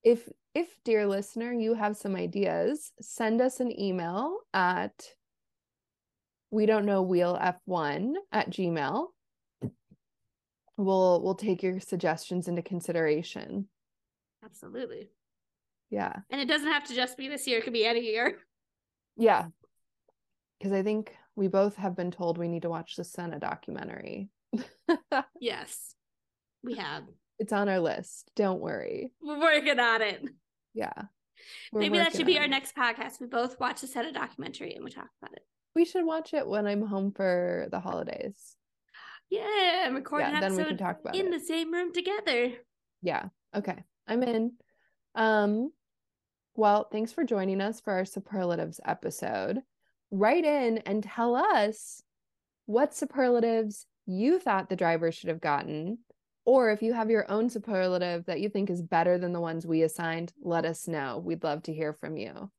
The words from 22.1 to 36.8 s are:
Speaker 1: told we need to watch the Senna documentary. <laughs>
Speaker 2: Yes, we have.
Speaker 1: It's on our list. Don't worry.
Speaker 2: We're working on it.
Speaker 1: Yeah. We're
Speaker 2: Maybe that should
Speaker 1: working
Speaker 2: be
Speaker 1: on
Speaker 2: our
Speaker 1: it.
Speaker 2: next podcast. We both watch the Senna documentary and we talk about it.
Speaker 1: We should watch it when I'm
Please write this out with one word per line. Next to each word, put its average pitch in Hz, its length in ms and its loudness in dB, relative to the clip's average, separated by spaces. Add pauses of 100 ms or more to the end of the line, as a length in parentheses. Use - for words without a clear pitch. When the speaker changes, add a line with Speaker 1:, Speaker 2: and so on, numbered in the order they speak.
Speaker 1:
told 170 280 -2
we 170 100 -2
need 170 140 -2
to 170 80 -2
watch 165 260 -6
the 175 80 -6
Senna 170 340 -8
documentary. - 920 -8 (240)
<laughs> 233 160 -6 (720)
Speaker 2:
Yes, - 540 -8 (680)
we 247 120 -6
have. 247 300 -8 (340)
Speaker 1:
It's 214 140 -4
on 202 160 2
our 190 120 2
list. - 560 -4
Don't 190 240 2
worry. - 520 -6 (100)
Speaker 2:
We're 294 160 -6
working 302 400 4
on 226 240 4
it. 202 200 -2 (520)
Speaker 1:
Yeah. - 180 -4 (800)
We're 214 80 -2
Speaker 2:
Maybe 202 180 2
that 330 140 4
should 330 100 -2
Speaker 1:
working 262 40 2
Speaker 2:
be 339 100 6
Speaker 1:
on 294 60 2
Speaker 2:
our 294 40 2
Speaker 1:
it. 277 40 -2
Speaker 2:
next 269 260 -2
podcast. 240 440 -2
We 254 60 -10
both 240 320 -2
watch - 220 -4
the 269 60 -10
Senna 262 260 -6
documentary - 640 -8
and - 100 -12
we - 60 -12
talk - 180 -16 (140)
about - 120 -16
it. - 80 -20 (320)
Speaker 1:
We 330 100 6
should 339 200 0
watch 320 300 -2
it 302 120 0
when 208 200 0
I'm 208 160 0